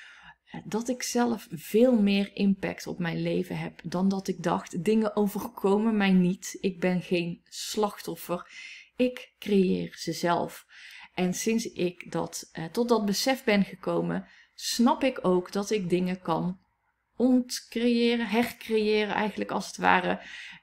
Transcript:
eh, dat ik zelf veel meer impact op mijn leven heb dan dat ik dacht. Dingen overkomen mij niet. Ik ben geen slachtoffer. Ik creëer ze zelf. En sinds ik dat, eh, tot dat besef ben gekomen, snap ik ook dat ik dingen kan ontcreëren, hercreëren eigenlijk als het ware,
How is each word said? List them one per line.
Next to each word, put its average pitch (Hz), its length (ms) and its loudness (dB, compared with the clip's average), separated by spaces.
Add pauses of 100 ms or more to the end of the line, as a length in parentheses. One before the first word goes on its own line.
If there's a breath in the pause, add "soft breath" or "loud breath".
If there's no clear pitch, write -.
(460 loud breath)
eh, - 180 -14
dat 226 260 -4
ik 247 140 -4
zelf 240 480 -2
veel 220 500 4
meer 202 340 2
impact 190 520 0
op - 120 -6
mijn 165 220 -2
leven 175 360 -2
heb 160 260 -10
dan 180 260 0
dat 196 180 -2
ik 185 160 -4
dacht. 175 400 -2
Dingen 220 320 2
overkomen 208 840 0
mij 196 140 4
niet. 185 500 2
Ik 185 180 -2
ben 180 220 0
geen 175 420 -2
slachtoffer. - 1080 -6 (440 loud breath)
Ik - 440 -2
creëer 185 580 2
ze 165 160 -6
zelf. - 520 -2 (480 loud breath)
En 180 200 0
sinds 226 380 -2
ik 175 400 -6
dat, - 400 -8
eh, 165 140 -10
tot 233 240 -2
dat 226 160 4
besef 254 380 0
ben 202 200 4
gekomen, 175 640 -4 (260 loud breath)
snap 285 500 0
ik 262 220 0
ook 180 260 2
dat 202 180 -4
ik 196 200 -2
dingen 180 320 0
kan 170 380 -2 (560)
ontcreëren, 240 1120 2
hercreëren 214 880 0
eigenlijk 202 360 -2
als 196 160 -6
het - 100 -14
ware, 185 440 4 (420 loud breath)